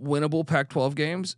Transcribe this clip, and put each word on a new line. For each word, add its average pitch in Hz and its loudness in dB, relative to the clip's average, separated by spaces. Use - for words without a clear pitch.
winnable 151 0
Pac-twelve 139 0
games, 170 -4